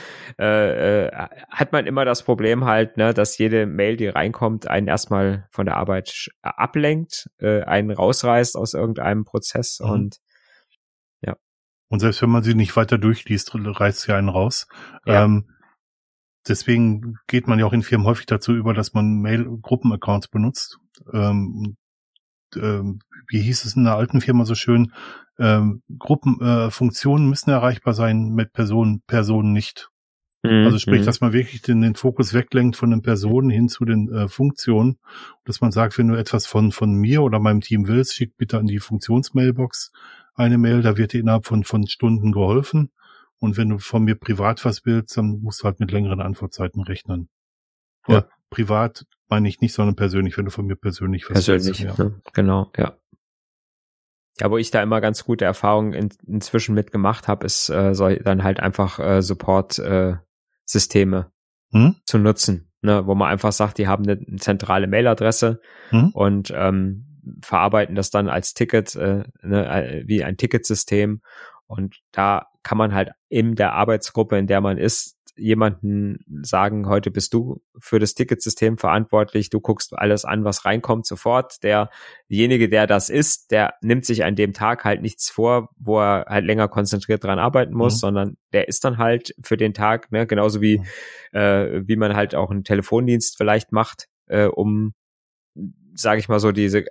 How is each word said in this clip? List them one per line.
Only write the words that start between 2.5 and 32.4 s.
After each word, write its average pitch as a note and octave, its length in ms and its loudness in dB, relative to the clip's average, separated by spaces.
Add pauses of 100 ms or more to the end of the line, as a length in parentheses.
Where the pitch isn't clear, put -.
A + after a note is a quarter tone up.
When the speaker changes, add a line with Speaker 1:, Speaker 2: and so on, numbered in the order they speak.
Speaker 1:
halt, A2 320 0
ne, A2 160 2
dass G#2+ 240 0
jede A2 300 2
Mail, G2+ 300 -2
die A2+ 100 -4
reinkommt, A2 640 -2
einen - 180 0
erstmal G2 640 -2
von - 160 -4
der - 100 -2
Arbeit F#2+ 340 -4
sch-, - 200 -14 (100)
ablenkt, D3+ 880 -4 (100)
äh, G#2 240 0
einen G#2 280 0
rausreißt A#2+ 680 2
aus - 180 -4
irgendeinem G#2 500 -2
Prozess - 560 -6
Speaker 2:
Mhm. G#2+ 100 -4
Speaker 1:
und G2+ 260 -2 (1040)
ja. - 160 -10 (520)
Speaker 2:
Und G#2+ 100 -2
selbst G#2+ 240 0
wenn A#2+ 80 4
man A#2 140 2
sie A2+ 100 2
nicht G#2+ 220 0
weiter A2+ 200 4
durchliest, G#2+ 600 -2
reißt G2+ 460 -2
sie - 100 -2
einen G2 160 0
raus. F#2+ 400 -2 (360)
Speaker 1:
Ja. G#2 200 4
Speaker 2:
Ähm, G#2 260 2 (960)
deswegen A2+ 680 0 (100)
geht B2 220 0
man A2+ 100 2
ja A2 80 4
auch G2 60 0
in A#2+ 100 2
Firmen G#2+ 240 0
häufig A#2 200 0
dazu A2+ 280 0
über, A2+ 180 0
dass G#2+ 220 -4
man G#2+ 260 2
Mail-Gruppen-Accounts A2+ 1080 -2
benutzt. - 500 -4 (340)
Ähm, G2+ 440 -2
und, - 1080 -14
ähm, G2+ 380 -4 (260)
wie A2 140 -2
hieß A#2+ 240 -2
es A2 100 -10
in C3 80 4
der A2+ 140 4
alten A#2 240 0
Firma B2 240 2
so A2+ 100 -2
schön, A#2 380 2 (440)
ähm, G#2+ 460 2 (160)
Gruppen, C#3 420 0
äh, A#2+ 300 0
Funktionen C3+ 580 2
müssen C#3+ 220 0
erreichbar B2 420 2
sein, A2 420 0
mit A2 180 -2
Personen, G#2+ 560 0
Personen G#2+ 440 2
nicht. - 380 -4 (540)
Speaker 1:
Mhm. A2 220 6
Speaker 2:
Also A2 120 4
sprich, G2+ 220 4
Speaker 1:
Mhm. G#2 60 0
Speaker 2:
dass A#2+ 140 2
man A#2+ 120 2
wirklich A#2+ 280 -2
den, A#2 200 2
den A2+ 160 2
Fokus B2 380 0
weglenkt B2 420 2